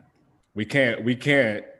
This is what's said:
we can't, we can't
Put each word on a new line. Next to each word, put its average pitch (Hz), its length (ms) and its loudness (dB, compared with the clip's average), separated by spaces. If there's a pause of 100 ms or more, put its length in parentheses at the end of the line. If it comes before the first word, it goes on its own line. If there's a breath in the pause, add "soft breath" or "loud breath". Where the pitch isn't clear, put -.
(540)
we 104 120 -6
can't, 120 380 0
we 123 120 0
can't 123 500 0 (140)